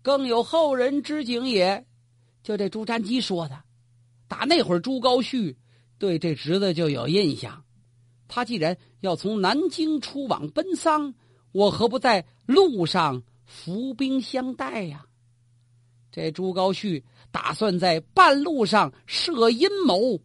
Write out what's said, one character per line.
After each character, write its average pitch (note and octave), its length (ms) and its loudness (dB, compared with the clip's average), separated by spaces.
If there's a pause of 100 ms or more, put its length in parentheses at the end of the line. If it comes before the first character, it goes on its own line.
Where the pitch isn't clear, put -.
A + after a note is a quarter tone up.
更 C#4 240 0
有 A#3 160 2
后 D4+ 320 2
人 C4 300 0
之 D4+ 200 -6
景 A#3+ 240 -4
也。” G3 380 0 (560)
就 G#3 160 -6
这 G3 100 -2
朱 A3 180 -6
瞻 A3+ 180 -2
基 A#3 180 -2
说 E3+ 260 -4
的。 C3 160 -16 (640)
打 - 180 -12
那 D4+ 180 4
会 F3 120 2
儿 F3 40 2
朱 B3+ 200 -4
高 B3 220 4
煦 G#3 340 -4 (420)
对 F3 220 0
这 D#3+ 160 -2
侄 E3+ 240 -2
子 G3 140 0
就 D#3+ 160 0
有 B2+ 180 -4
印 E3 280 2
象， - 280 -14 (640)
他 B3 160 -6
既 A#3 120 -6
然 E3+ 220 -2 (220)
要 F#3 160 -2
从 G#3 240 -4
南 C4 300 2
京 D#4 320 -2
出 C#4 240 -8
往 D3+ 240 -4
奔 E4+ 260 -2
丧， D4+ 380 0 (380)
我 G3+ 200 2
何 A3 160 0
不 B3 100 -2
在 G#3+ 280 2 (200)
路 C4 400 4
上 D3 380 0 (220)
伏 A#3 480 -8
兵 C4 260 -2
相 B3+ 360 -6
待 C4 280 -6
呀？ D3 220 -10 (1040)
这 D#3+ 200 -6
朱 F#3 220 -4
高 F#3 200 2
煦 F3+ 280 -4 (300)
打 C3+ 220 -4
算 F#3 260 0
在 E3+ 200 2
半 C#4+ 440 4
路 D4 220 0
上 F#3 260 2 (140)
设 A#3 440 2
阴 C4 200 2 (160)
谋 G#3+ 400 2